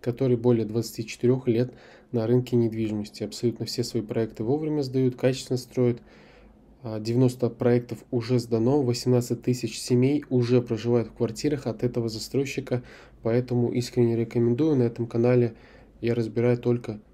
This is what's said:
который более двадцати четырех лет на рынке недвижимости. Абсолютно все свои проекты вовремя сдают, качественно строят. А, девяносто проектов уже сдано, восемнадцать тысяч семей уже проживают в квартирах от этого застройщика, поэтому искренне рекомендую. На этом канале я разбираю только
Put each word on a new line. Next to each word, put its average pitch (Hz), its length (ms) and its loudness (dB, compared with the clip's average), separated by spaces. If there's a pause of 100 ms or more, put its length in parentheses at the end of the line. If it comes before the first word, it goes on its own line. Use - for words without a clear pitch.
который 123 360 0
более 113 280 4
двадцати 110 400 -4
четырех 127 420 0
лет 123 240 2 (400)
на 113 140 0
рынке 123 300 2
недвижимости. 110 680 -2
Абсолютно 110 460 -4
все - 160 -4
свои 117 180 -4
проекты 110 420 -4
вовремя 151 380 -2
сдают, 127 360 0
качественно 131 400 -2
строят. 123 440 0 (800)
А, 110 180 -8
девяносто 123 520 0
проектов 120 580 0
уже 120 300 0
сдано, 117 420 0
восемнадцать 120 600 0
тысяч 123 360 -2
семей 135 520 2
уже 123 280 4
проживают 117 500 0
в - 40 -20
квартирах 127 540 -2
от 107 160 -4
этого 120 260 -2
застройщика, 127 720 -4 (400)
поэтому 123 500 0
искренне 120 440 2
рекомендую. 120 600 2
На 127 40 4
этом 117 240 0
канале 120 480 4 (480)
я 113 140 0
разбираю 117 420 2
только 120 420 -2 (140)